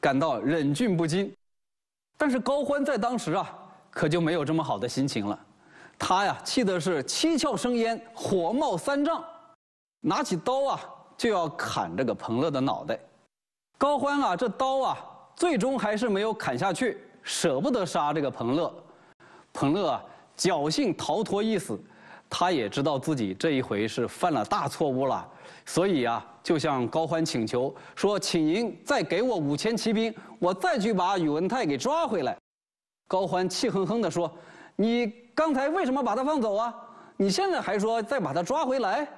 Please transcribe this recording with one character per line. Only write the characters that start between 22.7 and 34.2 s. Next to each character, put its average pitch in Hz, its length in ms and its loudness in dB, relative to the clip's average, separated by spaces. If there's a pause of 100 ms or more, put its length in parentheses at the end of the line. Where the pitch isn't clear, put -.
道 147 160 2
自 147 200 -2
己 101 180 -2
这 160 180 0
一 131 100 2
回 107 260 -2
是 117 180 -2
犯 - 260 0
了 113 120 0
大 170 240 0
错 156 200 -2
误 131 180 0
了， 117 200 -2 (400)
所 180 220 2
以 147 160 2
啊， 117 200 -2 (200)
就 175 120 2
向 139 300 0
高 160 180 0
欢 160 200 0
请 120 200 -2
求 123 300 -2 (220)
说 202 240 2
：“请 160 260 2
您 202 380 0
再 254 180 2
给 170 180 0
我 247 160 2
五 147 200 0
千 220 200 0
骑 214 160 0
兵， 226 220 0 (240)
我 - 160 2
再 339 240 0
去 214 140 0
把 185 260 2
宇 160 100 2
文 160 200 0
泰 233 180 0
给 143 100 0
抓 302 300 0
回 185 160 -2
来。” 120 140 -2 (720)
高 185 180 0
欢 180 220 0
气 - 200 -2
哼 190 160 0
哼 214 160 0
地 190 80 0
说 165 220 0 (460)